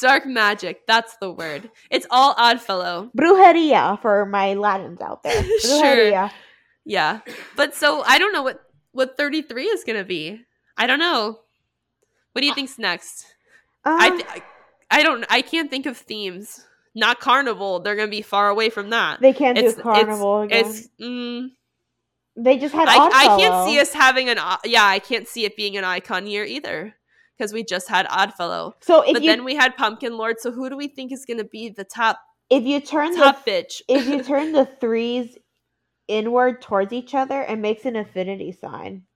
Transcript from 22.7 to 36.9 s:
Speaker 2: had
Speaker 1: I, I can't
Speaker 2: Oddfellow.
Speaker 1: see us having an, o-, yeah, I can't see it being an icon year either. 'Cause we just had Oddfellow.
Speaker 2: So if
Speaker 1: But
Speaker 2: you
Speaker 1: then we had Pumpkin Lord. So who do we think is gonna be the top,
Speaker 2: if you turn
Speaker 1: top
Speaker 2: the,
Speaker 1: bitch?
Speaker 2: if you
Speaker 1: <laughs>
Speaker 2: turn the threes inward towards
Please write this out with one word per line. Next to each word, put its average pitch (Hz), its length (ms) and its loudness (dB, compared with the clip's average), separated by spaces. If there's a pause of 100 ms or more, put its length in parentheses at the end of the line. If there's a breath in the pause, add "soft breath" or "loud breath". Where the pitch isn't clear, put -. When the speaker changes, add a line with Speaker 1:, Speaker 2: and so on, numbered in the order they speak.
Speaker 2:
had 311 160 2
Speaker 1:
I, 233 60 6
I 254 40 8 (260)
can't 226 60 6 (240)
Speaker 2:
Oddfellow. - 120 2
Speaker 1:
see 285 140 2
us - 120 0
having 262 360 2
an, 226 100 -2
o-, 175 260 -2
yeah, 233 220 4
I 196 140 2
can't 226 260 -8
see 233 180 -8
it 202 120 -6
being 202 200 -8
an 196 60 -4
icon 185 460 -6
year 208 160 -6
either. 208 500 -10 (440)
'Cause 208 140 -6
we 226 100 -6
just 185 260 -6
had 196 220 0
Oddfellow. 185 720 -4
Speaker 2:
So 330 220 6
if - 100 2
Speaker 1:
But 240 100 0
Speaker 2:
you 320 80 4
Speaker 1:
then 247 140 0
we 262 100 -6
had 254 220 0
Pumpkin 233 400 -4
Lord. 226 240 -6
So 247 100 -8
who 254 180 -8
do 269 80 -10
we 285 120 -10
think 262 240 -14
is 269 120 -14
gonna 233 200 -8
be 226 240 -14
the 196 160 -14
top, 226 340 -2 (320)
Speaker 2:
if 247 140 4
you 285 160 -2
turn 302 340 -4
Speaker 1:
top 285 300 2
Speaker 2:
the, 220 80 -4
Speaker 1:
bitch? - 360 -6
Speaker 2:
if 254 200 0
you 277 140 -4
Speaker 1:
<laughs> 254 100 -8
Speaker 2:
turn 302 200 -2
the 277 120 2
threes 233 760 -6 (720)
inward 240 540 0
towards 196 300 -2